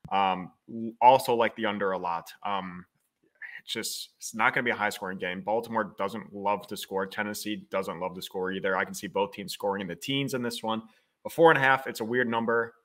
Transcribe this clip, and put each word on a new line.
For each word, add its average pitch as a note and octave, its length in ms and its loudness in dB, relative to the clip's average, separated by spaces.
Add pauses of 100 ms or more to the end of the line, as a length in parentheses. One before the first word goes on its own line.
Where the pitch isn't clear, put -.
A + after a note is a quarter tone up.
(120)
Um, F#2+ 400 2 (220)
l-, A2+ 280 -6
also B2+ 340 8
like A2+ 220 2
the A2 80 -2
under G2+ 260 0
a F#2 60 -2
lot. F2 340 -6 (120)
Um, F#2 420 -6 (800)
it's - 100 -10
just, - 440 -6
it's - 160 -10
not A#2 200 4
gonna C3+ 100 0
be A#2 80 0
a G#2 40 0
high G#2 140 0
scoring F#2+ 300 -6
game. F2+ 220 -4
Baltimore A2+ 560 -2
doesn't G2+ 360 -6
love G2+ 340 -2
to G2+ 100 -10
score. G2 280 -4
Tennessee G#2 640 -6
doesn't F#2+ 300 -4
love F2+ 160 -6
to F#2+ 60 -12
score F#2 320 -4
either. F#2+ 240 0
I G2 80 2
can G2 80 -10
see G2 140 -8
both G2+ 260 -2
teams G2 180 -10
scoring G2+ 300 -4
in F#2+ 60 -6
the E2+ 80 -8
teens C#3 380 -4
in B2+ 80 -2
this A#2 220 -6
one. A2+ 200 -2 (420)
A G#2+ 40 -8
four D#3+ 220 8
and C#3+ 60 6
a C3+ 40 0
half, C3+ 260 6
it's - 120 -6
a A2+ 60 -4
weird A#2+ 240 2
number. A#2 440 0 (120)